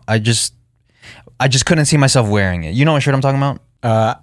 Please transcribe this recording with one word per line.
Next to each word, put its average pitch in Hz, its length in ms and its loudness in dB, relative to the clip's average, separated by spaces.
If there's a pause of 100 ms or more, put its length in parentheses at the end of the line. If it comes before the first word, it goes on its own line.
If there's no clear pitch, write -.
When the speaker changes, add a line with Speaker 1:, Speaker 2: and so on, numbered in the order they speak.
Speaker 1:
I 110 120 0
just, 110 340 -2 (840)
I 131 80 2
just 131 180 0
couldn't 156 200 2
see 151 120 0
myself 135 320 2
wearing 92 360 0
it. 82 100 -6
You 135 100 2
know 160 80 2
what 143 80 0
shirt 139 140 0
I'm 135 60 0
talking 135 180 0
about? 139 220 -4 (200)
Speaker 2:
Uh, 113 420 0